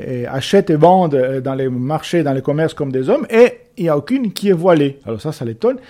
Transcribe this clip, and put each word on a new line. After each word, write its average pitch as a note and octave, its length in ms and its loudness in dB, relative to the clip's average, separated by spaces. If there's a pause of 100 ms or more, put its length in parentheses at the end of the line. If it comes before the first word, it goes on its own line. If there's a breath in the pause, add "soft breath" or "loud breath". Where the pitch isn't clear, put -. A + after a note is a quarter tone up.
euh, B2 240 -6
achètent F#3+ 400 0
et D#3 60 2
vendent, E3+ 380 4
euh, C3 260 0
dans C3+ 140 -4
les C3 140 -2
marchés, C3+ 540 -4
dans C#3+ 100 -2
les C3 80 -2
commerces D3 320 -2
comme C#3+ 180 -6
des C3 200 -2
hommes, C4+ 200 0
et A#3 280 4 (180)
il - 80 -4
n'y E3 60 0
a D3 60 2
aucune A#3 360 -2
qui - 160 -4
est F#3+ 60 6
voilée. D#3+ 500 2
Alors A2+ 160 -8
ça, D#3 120 -8
ça C#3 120 -10
l'étonne. A#2+ 320 -2 (140)